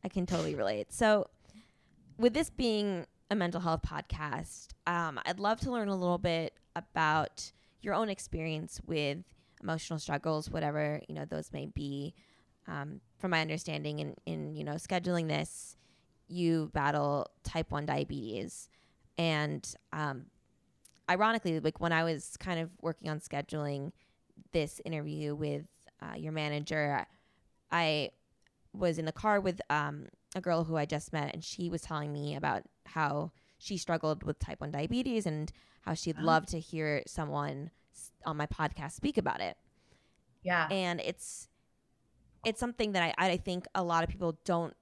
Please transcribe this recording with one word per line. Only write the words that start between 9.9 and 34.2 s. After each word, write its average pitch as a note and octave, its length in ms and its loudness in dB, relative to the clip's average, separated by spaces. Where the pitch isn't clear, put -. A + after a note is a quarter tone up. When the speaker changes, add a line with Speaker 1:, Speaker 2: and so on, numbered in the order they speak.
Speaker 1:
struggles, D3+ 520 -2
whatever, D3+ 580 0
you D#3 80 -8
know, D3 80 -6
those D#3 280 -6
may D3 140 -6
be. C#3+ 480 -6
Um, C#3+ 320 -8
from F#3 140 0
my D#3+ 80 4
understanding D3+ 580 -2
in, D3 160 -4
in, D#3 300 -4
you D3+ 80 -6
know, D3 120 -4
scheduling F3 520 0
this, - 500 -4
you E3 440 2
battle D3 560 2
type - 300 -2
one D3 120 0
diabetes. C#3 840 -4
And, D3+ 500 0
um, D3 340 -4
ironically, G3 480 4
like, D#3 220 0
when E3+ 120 2
I E3 120 6
was D#3+ 340 -2
kind F3 220 -2
of E3 100 -4
working D#3+ 300 -4
on D3+ 80 -2
scheduling C#3+ 720 -4
this D3+ 320 0
interview D3+ 500 -2
with, D3 300 -2
uh, - 160 -10
your D#3 160 -6
manager, D3 720 0
I D#3 380 2
was F3 240 2
in D#3+ 80 0
the D#3+ 60 0
car G#3 280 4
with, F#3+ 200 0
um, D3 380 0
a F#3 60 -2
girl E3+ 220 4
who D#3+ 120 0
I D3+ 80 4
just D3+ 260 -4
met, D3 220 -2
and D#3+ 100 -8
she - 280 -4
was E3 100 -4
telling D3 320 -4
me C#3+ 240 -4
about C#3 280 0
how D3+ 480 0
she - 220 -6
struggled D#3+ 440 0